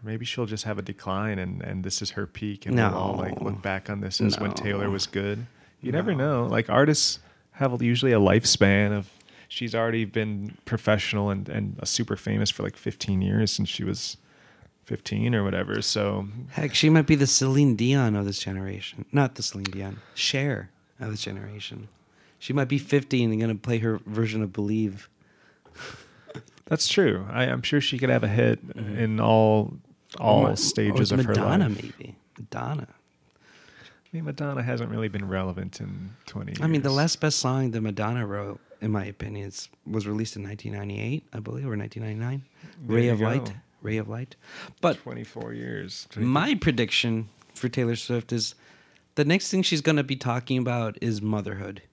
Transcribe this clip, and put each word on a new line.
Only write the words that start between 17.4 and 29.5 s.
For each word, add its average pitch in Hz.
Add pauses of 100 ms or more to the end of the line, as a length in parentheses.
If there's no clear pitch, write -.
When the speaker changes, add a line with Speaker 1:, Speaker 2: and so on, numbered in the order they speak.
Speaker 2:
Dion 120
of 101
this 98
generation. 95
Not 135
the 104
Celine 98
Dion. 98 (160)
Cher 135 (300)
of 107
this 104
generation. 104 (500)
She -
might 139
be 143
fifty 135
and 110
gonna 113
play 117
her 110
version 107
of 98
Believe. 104 (1600)
Speaker 1:
That's -
true. 101
I, 120
I'm 127
sure 143
she 139
could 127
have 120
a 117
hit 113 (100)
Speaker 2:
Mm-hmm. 110
Speaker 1:
in 110
all, 110 (460)